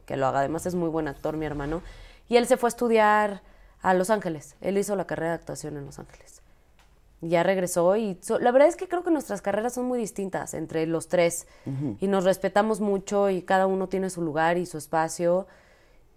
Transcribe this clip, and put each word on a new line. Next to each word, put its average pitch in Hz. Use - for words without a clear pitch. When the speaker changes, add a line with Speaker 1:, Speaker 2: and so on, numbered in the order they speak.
Speaker 1:
que 131
lo 135
haga. 131
Además, 147
es 180
muy 170
buen 160
actor, 151
mi 156
hermano. 147
Y 233
él 240
se 254
fue 240
a -
estudiar 214
a 185
Los 185
Ángeles. 180
Él 196
hizo 202
la 180
carrera 160
de 165
actuación 151
en 143
Los 143
Ángeles. -
Ya 170
regresó 180
y 208
so-, -
la 247
verdad 277
es 339
que 370
creo 349
que 359
nuestras 233
carreras 214
son 247
muy 247
distintas 190
entre 160
los 160
tres. -
Speaker 2:
Ujú. 131
Speaker 1:
Y 196
nos 196
respetamos 196
mucho 202
y 185
cada 190
uno 190
tiene 190
su 170
lugar 160
y 180
su 160
espacio. 170